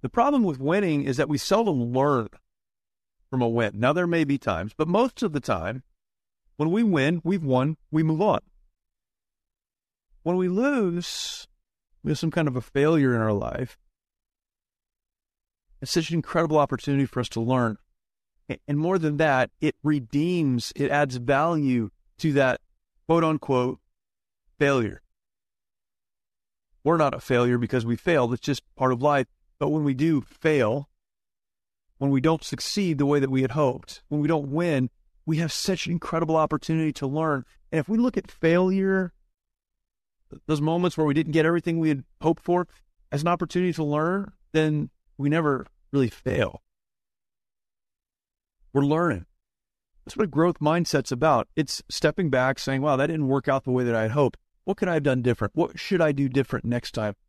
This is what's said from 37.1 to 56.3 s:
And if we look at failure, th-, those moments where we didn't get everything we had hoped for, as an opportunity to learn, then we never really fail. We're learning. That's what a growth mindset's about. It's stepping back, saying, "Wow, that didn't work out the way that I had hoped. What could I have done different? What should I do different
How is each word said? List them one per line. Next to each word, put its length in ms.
And 80
if 100
we 100
look 180
at 140
failure, 840
th-, 160
those 160
moments 340
where 100
we 60
didn't 200
get 120
everything 340
we 120
had 140
hoped 200
for, 240
as 80
an 80
opportunity 460
to 100
learn, 480
then 360
we 100
never 380
really 160
fail. 540
We're 140
learning. 400
That's 100
what 80
a 40
growth 320
mindset's 520
about. 420
It's 360
stepping 400
back, 280
saying, 220
"Wow, 160
that 120
didn't 200
work 180
out 180
the 80
way 120
that 100
I 80
had 100
hoped. 260
What 140
could 100
I 60
have 80
done 180
different? 340
What 240
should 220
I 120
do 160
different 360